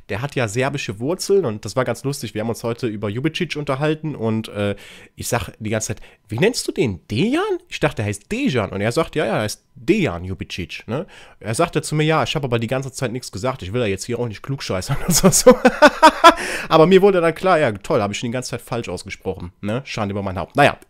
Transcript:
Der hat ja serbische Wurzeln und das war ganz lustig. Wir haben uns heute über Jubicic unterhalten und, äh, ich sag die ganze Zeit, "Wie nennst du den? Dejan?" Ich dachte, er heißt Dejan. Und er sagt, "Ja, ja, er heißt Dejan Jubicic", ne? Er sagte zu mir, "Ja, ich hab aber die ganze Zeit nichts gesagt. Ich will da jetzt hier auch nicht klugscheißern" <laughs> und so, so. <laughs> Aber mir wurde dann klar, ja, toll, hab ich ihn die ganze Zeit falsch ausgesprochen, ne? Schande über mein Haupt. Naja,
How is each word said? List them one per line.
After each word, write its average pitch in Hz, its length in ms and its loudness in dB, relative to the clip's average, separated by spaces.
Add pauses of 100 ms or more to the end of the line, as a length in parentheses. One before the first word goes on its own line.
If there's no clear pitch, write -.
Der 107 140 -4
hat 139 120 -6
ja 120 140 0
serbische 127 500 -2
Wurzeln 180 460 0
und 107 200 -4
das 110 120 -8
war 127 80 2
ganz 120 180 -4
lustig. 135 320 -6
Wir 107 60 -4
haben 113 80 -2
uns 110 160 -4
heute 117 240 -2
über 107 200 -4
Jubicic 156 460 -4
unterhalten 147 600 -4
und, 110 320 -2
äh, 104 260 -2 (400)
ich - 140 -10
sag - 220 -4 (100)
die 107 100 -6
ganze 110 240 -4
Zeit, - 60 -18 (280)
"Wie 113 100 -6
nennst 214 280 0
du 370 60 -6
den? 113 340 -2
Dejan?" 233 380 0 (240)
Ich - 100 -10
dachte, 143 240 -2
er 101 40 -2
heißt - 260 -6
Dejan. 160 380 0
Und 98 100 -6
er 110 100 0
sagt, 165 240 -2
"Ja, 156 100 0
ja, 208 120 -2
er 117 60 0
heißt - 220 -6 (120)
Dejan 117 480 0
Jubicic", - 640 -10
ne? 135 180 -6 (320)
Er 110 160 -6
sagte 165 260 0
zu - 140 -6
mir, 151 80 2
"Ja, 156 220 2
ich - 100 -4
hab 143 100 -4
aber 120 140 0
die 113 80 -4
ganze 131 260 -4
Zeit 117 200 -4
nichts 120 180 -10
gesagt. 113 320 -6
Ich 90 100 -10
will 123 80 -2
da 117 60 0
jetzt 95 180 -4
hier 117 140 -6
auch 120 80 -4
nicht 104 160 -10
klugscheißern" 135 600 -4
<laughs> - 40 -6
und 170 80 2
so, 190 160 6
so. - 300 8
<laughs> - 1080 6
Aber 160 180 8
mir 185 160 8
wurde 196 180 6
dann 165 140 2
klar, 185 240 2
ja, 131 140 2
toll, 117 280 -2
hab 104 120 0
ich - 100 -8
ihn 120 80 -4
die - 20 -6
ganze 127 180 -6
Zeit 120 100 -8
falsch 117 280 -6
ausgesprochen, 90 720 -8
ne? 110 240 -4
Schande 101 280 -4
über 101 100 -4
mein 95 160 -6
Haupt. - 180 -6
Naja, 131 200 6 (140)